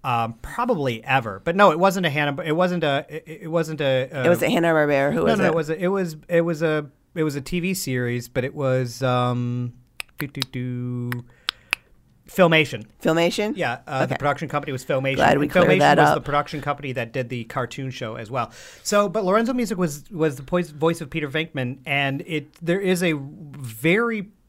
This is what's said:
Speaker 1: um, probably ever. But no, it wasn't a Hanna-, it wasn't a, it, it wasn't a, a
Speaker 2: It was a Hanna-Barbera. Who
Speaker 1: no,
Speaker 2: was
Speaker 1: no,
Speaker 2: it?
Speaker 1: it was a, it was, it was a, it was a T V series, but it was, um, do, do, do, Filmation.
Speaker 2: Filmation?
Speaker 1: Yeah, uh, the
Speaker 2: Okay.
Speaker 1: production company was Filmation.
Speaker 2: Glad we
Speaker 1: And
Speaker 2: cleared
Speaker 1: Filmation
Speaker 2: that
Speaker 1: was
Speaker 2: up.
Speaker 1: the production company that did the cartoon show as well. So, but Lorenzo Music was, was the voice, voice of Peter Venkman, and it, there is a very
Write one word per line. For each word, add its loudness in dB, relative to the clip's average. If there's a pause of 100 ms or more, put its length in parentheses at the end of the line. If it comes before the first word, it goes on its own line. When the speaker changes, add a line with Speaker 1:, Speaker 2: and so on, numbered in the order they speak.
Speaker 1:
um, 0
probably -2
ever. -6
But -2
no, 8
it -2
wasn't 2
a 2
Hanna-, -2
it -2
wasn't 0
a, 2
it, -10 (180)
it -10
wasn't -2
a, 2
a -4
Speaker 2:
It 6
was 4
a 0
Hanna-Barbera. 4
Who 0
Speaker 1:
no, 2
Speaker 2:
was 2
Speaker 1:
no, 0
Speaker 2:
it? 4
Speaker 1:
it 2
was -2
a, -2
it 2
was, -2 (120)
it 4
was -2
a, 0 (300)
it 0
was -2
a -4
T -4
V -2
series, -2
but -2
it -6
was, -2
um, 0 (460)
do, -6
do, -8
do, -6 (1160)
Filmation. 4 (160)
Speaker 2:
Filmation? 2
Speaker 1:
Yeah, -2
uh, -2
the -4
Speaker 2:
Okay. -6
Speaker 1:
production -2
company -4
was -8
Filmation. 0
Speaker 2:
Glad 4
we 2
Speaker 1:
And -4
Speaker 2:
cleared 6
Speaker 1:
Filmation 6
Speaker 2:
that 6
Speaker 1:
was 6
Speaker 2:
up. 6
Speaker 1:
the -2
production -2
company -6
that -6
did -4
the -6
cartoon -6
show -8
as -12
well. -4 (320)
So, 2
but -2
Lorenzo 2
Music -2
was, -2
was 0
the -12
voice, -2
voice 0
of -10
Peter -4
Venkman, -4
and 0
it, -6
there 0
is 0
a 2
very -2 (220)